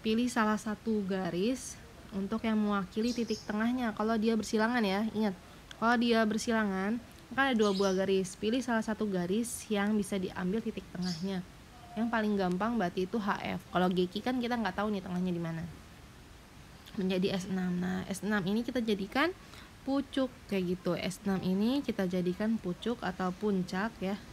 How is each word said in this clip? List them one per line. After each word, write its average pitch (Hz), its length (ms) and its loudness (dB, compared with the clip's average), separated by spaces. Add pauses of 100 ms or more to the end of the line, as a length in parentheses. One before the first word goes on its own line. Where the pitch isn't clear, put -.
pilih 226 240 2
salah 214 320 2
satu 214 480 -2
garis 190 720 -2 (320)
untuk 196 320 -2
yang 220 160 2
mewakili 208 560 0
titik 220 320 -2
tengahnya. 226 480 0
Kalau 220 240 2
dia 226 160 4
bersilangan 220 480 2
ya, 202 320 2
ingat. 208 160 2 (480)
Kalau 233 160 6
dia 226 320 6
bersilangan, 214 720 0 (320)
kan 254 180 4
ada 254 60 4
dua 208 160 6
buah 190 240 4
garis. 190 400 2
Pilih 220 240 0
salah 233 240 2
satu 214 240 -2
garis 190 640 0
yang 208 240 2
bisa 208 240 0
diambil 185 400 -2
titik 220 320 -6
tengahnya. 180 480 -4 (580)
Yang 226 160 0
paling 214 240 2
gampang 196 400 2
berarti 185 320 0
itu 233 80 -2
H 202 220 0 (180)
F. - 40 -6 (120)
Kalau 180 160 4
G 180 160 2
Q 208 160 -6
kan 254 160 0
kita 240 220 0
nggak 190 180 -2
tahu 214 160 0
nih 190 80 -2
tengahnya 180 320 -2
di 170 80 -2
mana. 165 220 -4 (1400)
Menjadi 185 380 2
S 185 100 -4
enam. 180 320 0
Nah, 185 300 -2
S 190 160 -6
enam 208 200 0
ini 214 200 0
kita 247 180 -2
jadikan 220 480 0 (560)
pucuk 269 400 0 (240)
kayak 185 260 0
gitu. 175 220 0
S - 240 -4
enam 196 180 0
ini 214 400 2
kita 214 240 0
jadikan 185 540 0
pucuk 214 420 -4
atau 185 300 -2
puncak 190 720 0
ya. 196 160 -2 (140)